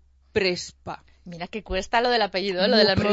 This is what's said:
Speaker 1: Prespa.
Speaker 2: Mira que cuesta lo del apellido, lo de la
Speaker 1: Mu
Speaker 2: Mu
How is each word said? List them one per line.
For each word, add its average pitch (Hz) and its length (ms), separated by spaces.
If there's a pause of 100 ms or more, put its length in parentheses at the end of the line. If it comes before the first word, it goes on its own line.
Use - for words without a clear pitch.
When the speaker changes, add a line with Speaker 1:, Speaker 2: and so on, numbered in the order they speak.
(320)
Speaker 1:
Prespa. 180 720 (200)
Speaker 2:
Mira 175 220
que 214 160
cuesta - 380
lo 247 100
del 240 100
apellido, 190 460
lo 208 100
de 214 60
la 196 140
Speaker 1:
Mu 196 80
Speaker 2:
Mu 208 80